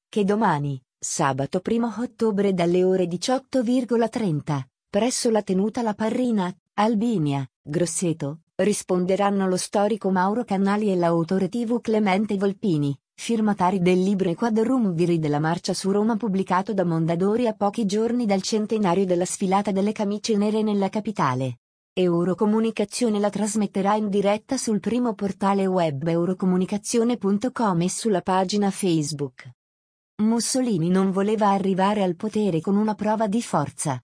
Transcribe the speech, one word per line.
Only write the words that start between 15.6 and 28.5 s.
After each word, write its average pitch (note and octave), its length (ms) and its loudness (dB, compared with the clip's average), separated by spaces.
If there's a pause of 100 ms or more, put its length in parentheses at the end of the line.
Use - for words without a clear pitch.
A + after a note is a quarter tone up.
su F#3+ 180 -2
Roma G#3+ 260 2
pubblicato F#3+ 560 -2
da F#3+ 100 0
Mondadori E3+ 640 0
a G#3+ 60 0
pochi G3+ 320 -2
giorni A3+ 400 0
dal G3 160 2
centenario G#3 640 0
della F3+ 180 0
sfilata G3 480 0
delle G3 220 0
camicie G#3 420 -2
nere G#3+ 260 2
nella G3+ 280 0
capitale. C3+ 680 -2 (340)
Eurocomunicazione G#3 1300 0
la G#3 100 0
trasmetterà G3+ 680 -2
in G#3+ 140 -2
diretta G3+ 480 0
sul G#3+ 240 -2
primo A#3 320 -2
portale G3 520 0
web E3 420 0
eurocomunicazione F#3 1120 0
punto G#3 360 0
com F#3+ 280 0
e F#3 80 0
sulla F#3+ 320 0
pagina F#3+ 500 0